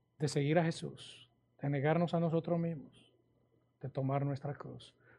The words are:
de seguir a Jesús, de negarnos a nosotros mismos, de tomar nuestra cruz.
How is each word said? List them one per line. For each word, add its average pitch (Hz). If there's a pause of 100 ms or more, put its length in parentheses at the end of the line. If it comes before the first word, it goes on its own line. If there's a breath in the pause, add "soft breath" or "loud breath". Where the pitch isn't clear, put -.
(180)
de 151
seguir 147
a 165
Jesús, - (320)
de 143
negarnos 156
a 170
nosotros 165
mismos, 165 (640)
de 135
tomar 135
nuestra 143
cruz. - (240 soft breath)